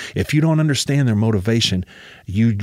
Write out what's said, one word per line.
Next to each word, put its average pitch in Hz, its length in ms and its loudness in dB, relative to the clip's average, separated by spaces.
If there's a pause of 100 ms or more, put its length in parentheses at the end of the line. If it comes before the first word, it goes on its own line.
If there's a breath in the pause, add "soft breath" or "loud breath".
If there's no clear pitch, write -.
(160 loud breath)
If - 180 -2
you 151 80 2
don't 156 180 2
understand 143 480 0
their 110 80 2
motivation, 107 680 0 (400 loud breath)
you 107 380 0